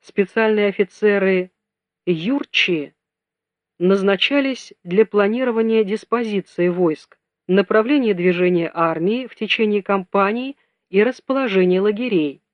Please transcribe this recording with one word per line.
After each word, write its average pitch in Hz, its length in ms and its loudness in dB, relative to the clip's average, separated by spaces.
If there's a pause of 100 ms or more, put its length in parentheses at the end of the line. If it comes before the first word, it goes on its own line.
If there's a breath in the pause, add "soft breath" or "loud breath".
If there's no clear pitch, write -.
Специальные 214 680 -2
офицеры 190 800 0 (560)
«юрчи» 180 880 -2 (840)
назначались 196 920 0 (100)
для 185 220 2
планирования 226 800 0
диспозиции 208 840 -4
войск, 175 500 -2 (280)
направления 220 680 2
движения 175 580 0
армии 170 540 -2
в - 80 -20
течение 208 480 -2
кампаний 202 760 -2 (320)
и 196 140 2
расположения 202 800 0
лагерей. 202 580 -2 (140)